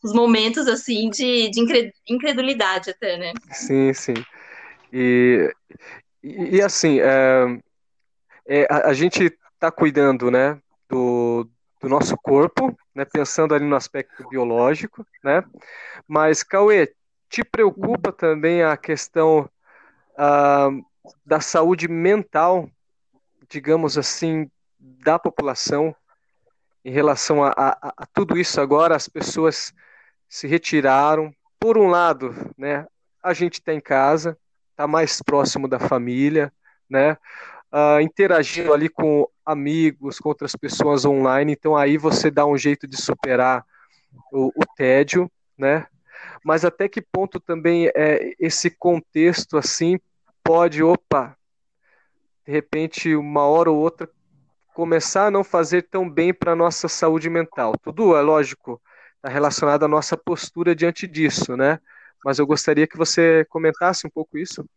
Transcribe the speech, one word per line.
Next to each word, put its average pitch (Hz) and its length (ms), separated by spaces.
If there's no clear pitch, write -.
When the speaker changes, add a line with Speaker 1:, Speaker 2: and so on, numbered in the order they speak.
Speaker 1:
uns 214 100
momentos, 233 520
assim, 226 440
de, 240 400
de 226 100
incre-, 233 320
incredulidade 233 800
até, 180 280
né? 170 140
Speaker 2:
Sim, 135 420
sim. 131 220
E, 123 600
e, 180 340
e, 202 60
assim, 160 380
é, 131 580
é, 143 240
a, 147 180
a 147 60
gente 170 360
tá 165 120
cuidando, 139 600
né, 139 280
do, 120 600
do 135 80
nosso - 280
corpo, 160 600
né, 139 100
pensando 151 500
ali 143 100
no 143 120
aspecto - 520
biológico, 127 760
né? 151 220
Mas, 156 360
Cauê, 196 520
te - 160
preocupa 202 680
também 165 500
a 151 140
questão, 156 720
ah, 143 540
da 151 160
saúde 165 480
mental, 175 800
digamos 151 480
assim, 156 540
da 156 400
população 151 760
em 127 60
relação 147 540
a, 139 120
a, 135 120
a, - 180
a - 140
tudo 170 240
isso 170 240
agora? 151 360
As - 120
pessoas - 640
se - 180
retiraram. 151 880
Por 226 200
um 196 100
lado, 151 460
né, 143 280
a 180 100
gente 170 300
tá 160 100
em 151 80
casa, 147 560
tá 147 100
mais 156 360
próximo 139 460
da 131 100
família, 135 760
né, 143 260
ah, 147 320
interagindo 165 720
ali 151 140
com 151 380
amigos, 147 720
com 151 100
outras 143 260
pessoas 143 520
online. 139 460
Então, 156 240
aí 143 200
você 151 340
dá 147 140
um 143 140
jeito 143 280
de 135 140
superar 127 640
o, 131 160
o - 180
tédio, 143 540
né? 143 300
Mas 156 200
até 190 240
que - 120
ponto 185 380
também 170 560
é 151 440
esse 165 320
contexto, 165 840
assim, 170 420
pode, 165 400
opa, 147 540
de 143 80
repente, 156 600
uma 147 320
hora 165 240
ou 151 80
outra, 165 300
começar 170 520
a 208 40
não 196 140
fazer 175 380
tão 185 260
bem 160 240
pra 170 240
nossa 170 320
saúde 160 400
mental? 160 540
Tudo, 165 340
é 143 60
lógico, 147 580
tá 139 80
relacionado 143 560
à 151 40
nossa 151 280
postura 170 580
diante 170 320
disso, 151 500
né? 143 220
Mas 139 140
eu 143 80
gostaria 151 400
que - 100
você 160 540
comentasse 160 560
um 156 40
pouco 156 280
isso. 165 260